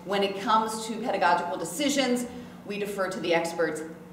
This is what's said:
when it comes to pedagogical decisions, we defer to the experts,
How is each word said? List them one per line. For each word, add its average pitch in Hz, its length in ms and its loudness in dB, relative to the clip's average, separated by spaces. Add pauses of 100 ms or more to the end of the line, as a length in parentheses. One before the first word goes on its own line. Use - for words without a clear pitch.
when 196 180 2
it - 160 0
comes 226 480 2
to 226 80 -4
pedagogical 175 640 2
decisions, 262 680 0 (400)
we 202 140 -4
defer 196 300 -2
to - 100 -4
the 165 160 4
experts, 165 460 0 (320)